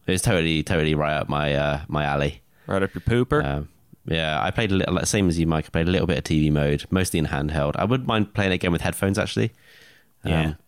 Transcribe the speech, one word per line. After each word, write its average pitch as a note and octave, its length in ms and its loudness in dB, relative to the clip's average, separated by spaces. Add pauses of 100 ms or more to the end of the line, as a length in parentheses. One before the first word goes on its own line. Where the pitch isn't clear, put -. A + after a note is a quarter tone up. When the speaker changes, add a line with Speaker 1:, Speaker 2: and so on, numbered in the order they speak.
Speaker 1:
It's F#2 160 0
totally, D#2+ 400 2
totally D#2 320 0
right D2+ 220 0
up - 120 -4
my, D2 260 0
uh, D2 340 0
my D2 160 -2
alley. C#2+ 380 -2 (240)
Speaker 2:
Right G2 160 -2
up F#2+ 120 -4
your - 60 -10
pooper. B2 440 0
Speaker 1:
Um, C#2+ 240 -4 (380)
yeah, D#2 340 -2
I D#2 120 0
played A2 180 0
a F#2+ 60 2
little, F2+ 300 0
same G2 220 2
as E2 100 2
you, E2 100 2
Mike. D#2 180 0
I - 40 -20
played E2 180 0
a - 20 2
little F2+ 160 0
bit D#2+ 120 0
of - 60 -4
T D#2+ 140 2
V D2+ 120 4
mode, D2 400 2
mostly F#2 280 0
in D#2 80 0
handheld. D2 500 -2
I - 80 -2
wouldn't B2 220 0
mind A2 280 0
playing G2 180 2
it F2+ 40 2
again F2+ 140 0
with E2 120 0
headphones, G2 360 0
actually. A2 320 0 (720)
Um, - 80 -2
Speaker 2:
Yeah. D#2 240 0 (140)